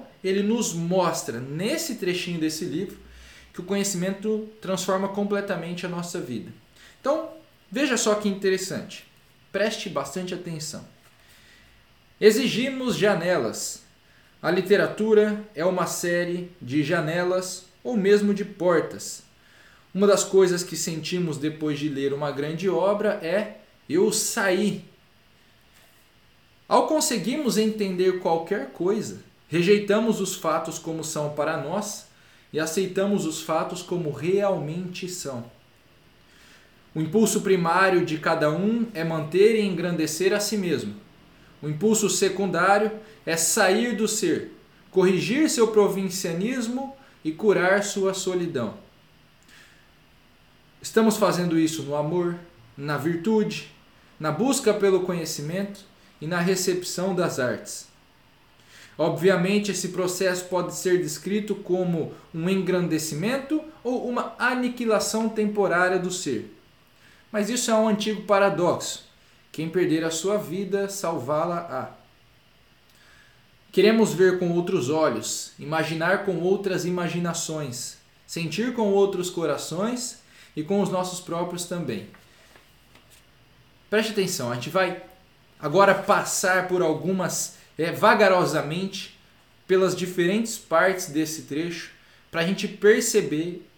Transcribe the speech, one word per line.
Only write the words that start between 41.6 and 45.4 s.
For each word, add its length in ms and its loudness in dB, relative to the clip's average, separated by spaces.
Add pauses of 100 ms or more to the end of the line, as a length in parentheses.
O 80 -6
impulso 400 2
secundário 840 2 (340)
é 100 -2
sair 600 2
do 120 0
ser, 440 -2 (400)
corrigir 580 4